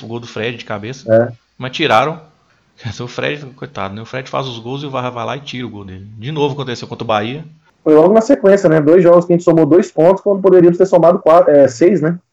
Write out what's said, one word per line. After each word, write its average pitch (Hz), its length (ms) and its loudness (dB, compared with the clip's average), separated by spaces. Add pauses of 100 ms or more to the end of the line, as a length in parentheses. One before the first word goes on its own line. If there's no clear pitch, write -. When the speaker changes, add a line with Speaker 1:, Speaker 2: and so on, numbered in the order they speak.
Speaker 1:
um 110 60 -16
gol 117 120 -10
do 117 60 -18
Fred 117 300 -8
de 113 80 -18
cabeça, 110 500 -8
Speaker 2:
É. 120 180 0 (260)
Speaker 1:
mas 127 120 -10
tiraram. 143 520 -2
<laughs> - 100 -20 (680)
O 123 60 -12
Fred, 143 380 -8 (100)
coitado, 98 400 -12
né? 107 80 -14
O 113 40 -18
Fred 131 220 -14
faz 135 200 -8
os 117 100 -14
gols 127 240 -12
e 151 40 -12
o 139 40 -12
var 127 200 -8
vai 120 140 -12
lá 117 120 -8
e 143 40 -16
tira 127 240 -14
o 110 60 -14
gol 101 140 -18
dele. 95 240 -18 (100)
De 120 140 -12
novo 147 220 -4
aconteceu 127 340 -10
contra 113 160 -12
o - 20 -8
Bahia. 113 380 -4 (400)
Speaker 2:
Foi 156 100 4
logo 165 180 4
na 220 100 4
sequência, 196 460 2
né? 156 120 4
Dois 160 240 4
jogos 175 200 4
que 175 80 -2
a 170 40 4
gente 175 80 -4
somou 165 220 4
dois 180 260 2
pontos, 180 300 2
quando 196 200 -2
poderíamos 175 360 4
ter 185 80 2
somado 175 340 2
quatro, 165 320 4
é, 139 160 6
seis, 156 320 0
né? 170 180 -4 (140)